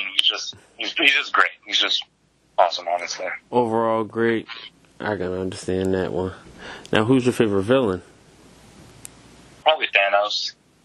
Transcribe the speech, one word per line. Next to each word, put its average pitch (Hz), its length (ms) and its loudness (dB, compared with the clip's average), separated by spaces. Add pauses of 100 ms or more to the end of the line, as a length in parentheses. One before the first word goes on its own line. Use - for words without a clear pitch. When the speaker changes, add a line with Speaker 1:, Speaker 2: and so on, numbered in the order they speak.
(140)
Speaker 1:
He's 101 140 2
just, - 280 -4 (220)
he's, 110 160 -8
he's 143 200 4
just 143 180 -2
great. 92 200 2 (120)
He's 101 140 -4
just 101 260 0 (540)
awesome, 87 300 2
honestly. 87 400 -4 (240)
Speaker 2:
Overall, 113 520 2
great. 113 440 0 (520)
I 104 160 -2
can 90 180 -4
understand 95 600 -2
that 92 180 -2
one. 92 220 -4 (580)
Now, 110 140 4
who's 123 200 4
your 120 80 2
favorite 101 300 2
villain? 110 380 2 (1600)
Speaker 1:
Probably 151 240 2
Thanos. 101 680 0 (320)